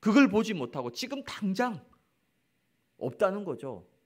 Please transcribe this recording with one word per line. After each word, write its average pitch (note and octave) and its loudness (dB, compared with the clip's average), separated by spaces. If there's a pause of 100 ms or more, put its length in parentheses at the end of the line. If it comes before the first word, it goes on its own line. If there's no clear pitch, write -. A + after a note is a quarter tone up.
그걸 A3+ 8
보지 G#3 0
못하고 C#3 -6
지금 C4+ -8
당장 G#3 -4 (1120)
없다는 F#3+ -2
거죠. B2+ -10 (200)